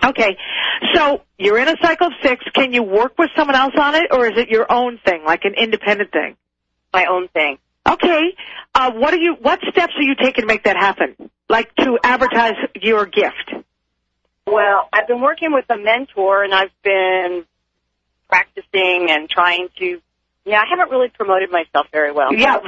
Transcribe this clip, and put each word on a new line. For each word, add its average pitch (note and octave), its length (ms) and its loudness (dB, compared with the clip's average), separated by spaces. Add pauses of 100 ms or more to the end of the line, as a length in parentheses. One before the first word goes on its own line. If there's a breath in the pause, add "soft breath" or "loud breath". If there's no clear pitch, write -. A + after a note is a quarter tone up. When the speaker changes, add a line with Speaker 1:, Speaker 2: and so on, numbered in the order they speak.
Speaker 1:
Okay, F#3+ 360 0 (580 loud breath)
so D4 280 0 (140)
you're G3+ 200 2
in B3+ 100 2
a E4 140 2
cycle E4+ 260 2
of C#4 60 -6 (100)
six. B3+ 220 0 (100)
Can C4 160 0
you A#3+ 120 0
work G#3 360 0
with E4 160 2
someone C#4+ 220 2
else C4 200 2
on D4 180 2
it, E4 160 2
or B3 160 4
is G#3 100 -2
it A#3+ 100 0
your A3 240 0
own A#3+ 340 0
thing, E3+ 200 0
like D#3+ 180 0
an G3+ 120 -2
independent G#3 580 -2
thing? - 240 -4 (560)
Speaker 2:
My F#3 140 2
own F3+ 200 -2
thing. D3 300 -4 (280)
Speaker 1:
Okay. E4+ 480 0 (400 loud breath)
Uh, B3+ 200 2
what C4+ 200 0
are F4+ 40 2
you? E4 240 0
What D#4+ 180 0 (100)
steps F4 280 0
are - 40 -4
you C4+ 140 0
taking C4 280 -2
to - 40 -10
make G#3+ 160 0
that F#3+ 140 0
happen? F3+ 380 -2 (340)
Like, A3+ 260 -2
to B3 260 2
advertise A#3 520 2 (220)
your G#3 320 0
gift? - 440 -2 (960)
Speaker 2:
Well, G3+ 460 2
I've G#3+ 140 0
been A#3+ 140 -2
working D#4+ 300 0
with C4+ 180 0
a A#3 80 -2
mentor, G3+ 680 0
and G3 100 -2
I've F#3+ 180 0 (100)
been F#3 640 0 (840)
practicing F3+ 800 -2
and D#3 200 -2
trying F3 380 0 (120)
to. F3+ 220 -6 (440)
Yeah, G#3 160 2
I A3 60 -2
haven't F4 220 0
really B3+ 200 0
promoted F#3+ 420 -2
myself D#3+ 400 -2
very D3+ 200 -2
well. C#3+ 220 0
Speaker 1:
Yeah, A#3+ 240 2 (100)